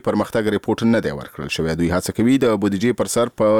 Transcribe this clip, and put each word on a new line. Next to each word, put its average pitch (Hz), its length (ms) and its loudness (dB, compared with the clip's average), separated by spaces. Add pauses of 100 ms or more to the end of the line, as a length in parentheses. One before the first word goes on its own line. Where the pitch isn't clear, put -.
پرمختګ 104 480 0
ریپورت 104 320 -2
نه 113 180 4
دی 73 120 -2
ورکړل 71 380 -10
شوی. 80 260 -2
دوی 82 100 2
هڅه 92 260 -2
کوي 123 260 2
د 113 200 2
بودیجې 104 380 0
پر 101 120 -4
سر 120 180 0 (100)
په 107 180 4